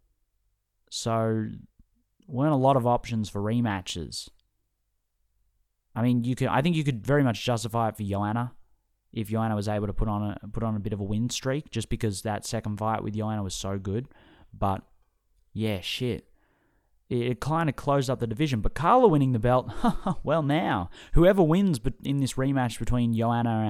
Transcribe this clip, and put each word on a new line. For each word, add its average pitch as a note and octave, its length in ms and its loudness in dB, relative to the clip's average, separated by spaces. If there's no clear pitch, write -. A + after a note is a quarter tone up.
So, A2+ 580 -2
weren't D3 260 0
a C#3+ 40 2
lot C3+ 200 4
of A#2+ 100 2
options A#2 440 0
for G2+ 100 -6
rematches. G2+ 880 -4
I A2+ 80 -2
mean, B2 220 2
you B2 100 0
could, C3 140 -2
I A#2+ 120 2
think E3 160 2
you D3+ 80 0
could A#2+ 220 -2
very C#3+ 160 4
much A#2+ 200 0
justify A2+ 460 -2
it G#2 80 -6
for A2 60 -8
Joanna G#2 500 -2
if A2 160 -6
Joanna A2 260 -2
was G#2 140 -2
able G#2+ 180 -2
to G2+ 60 -4
put A2 160 0
on G#2 340 -2
a, G2 60 -16
put A2 160 -6
on A2 100 -2
a G#2 60 -4
bit G2+ 120 -6
of G2+ 60 -6
a G2+ 60 -4
win G#2+ 260 -2
streak, C3+ 400 -4
just - 180 -6
because G#2+ 340 -2
that G#2+ 220 -6
second G#2+ 340 -6
fight G#2+ 260 -2
with G#2 100 -6
Joanna G#2+ 300 -4
was F#2 100 -8
so G2 240 -6
good. G2+ 300 -6
But, G2 300 -2
yeah, G#2 280 -2
shit. - 480 -6
It, A#2+ 100 -2
it B2 220 -2
kinda D#3 320 0
closed C#3+ 380 0
up B2 80 0
the A#2+ 80 -2
division. A#2 340 0
But - 140 2
Carla A#3+ 320 6
winning C#3+ 240 6
the A#2+ 80 0
belt, B2 340 2
<laughs> - 260 -4
well, D#3 180 0
now, C#3 480 0
whoever F#3 320 8
wins E3 340 4
bet-, A#2+ 240 -4
in C#3 160 -2
this C3+ 140 0
rematch C3 480 0
between A#2+ 340 2
Joanna A2+ 560 2